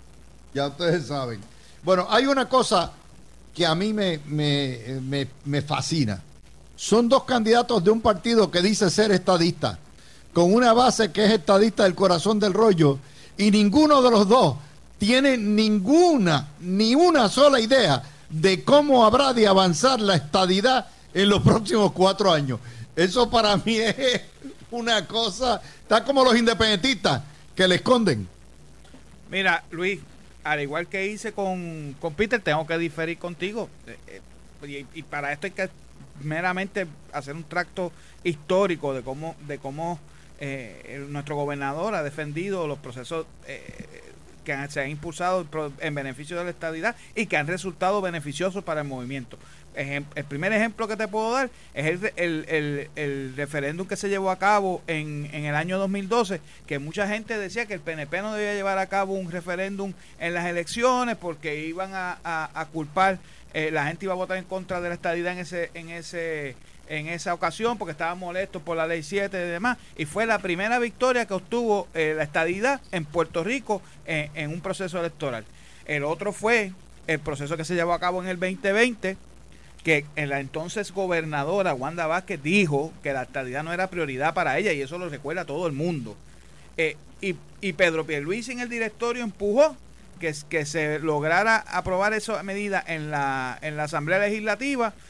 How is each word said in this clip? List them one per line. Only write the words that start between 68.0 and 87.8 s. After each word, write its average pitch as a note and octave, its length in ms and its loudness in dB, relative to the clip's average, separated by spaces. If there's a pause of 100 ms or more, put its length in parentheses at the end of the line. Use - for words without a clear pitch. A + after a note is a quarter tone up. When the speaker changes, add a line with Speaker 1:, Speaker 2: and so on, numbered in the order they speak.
Speaker 2:
molestos F#3 440 -8
por E3 160 -4
la D#3+ 100 0
ley E3 160 -4
siete G3 420 -4
y F3 40 -6
demás, G#3+ 280 -2 (200)
y D#3+ 80 -6
fue G3 200 -4
la G#3+ 140 0
primera G3 400 -2
victoria A#3+ 460 0
que G3+ 80 -6
obtuvo, G#3 600 -2
eh, D#3 220 -2
la D#3 80 -2
estadidad F3+ 560 -2 (120)
en E3+ 120 -4
Puerto E3 400 -2
Rico G#3+ 380 -4 (240)
en, D3+ 280 -6
en D3+ 180 -8
un E3+ 100 -10
proceso F#3 380 -6
electoral. C#3+ 440 -6 (420)
El D3 180 -4
otro E3+ 280 -4
fue G#3+ 400 0 (340)
el D#3 140 -2
proceso D3+ 380 -6
que D#3+ 80 -8
se F3+ 100 -4
llevó E3+ 180 0
a E3 60 -2
cabo F3+ 240 -2
en F#3+ 60 -6
el F3+ 80 -6
veinte F#3 340 -4
veinte, G#3+ 460 0 (680)
que D#3 220 0 (100)
en D3 140 -4
la C#3 100 -4
entonces E3 520 -8
gobernadora E3+ 800 -2
Wanda D#3 340 -4
Vázquez F3 340 -4
dijo D#3 500 2 (120)
que C#3+ 100 -4
la B2+ 100 -6
estadidad C3 400 -8
no E3 80 -10
era F#3 180 -4
prioridad D#3 440 -4
para D#3 240 -2
ella, G3 140 0
y C#3+ 100 -4
eso C#3 160 -10
lo F3+ 120 -8
recuerda D3 360 -8
todo D#3 220 -6
el D3+ 60 -4
mundo. C3+ 420 -6 (640)
Eh, D#3 200 -2 (240)
y, F#3 140 -2 (260)
y F#3+ 120 -4
Pedro D#3+ 320 2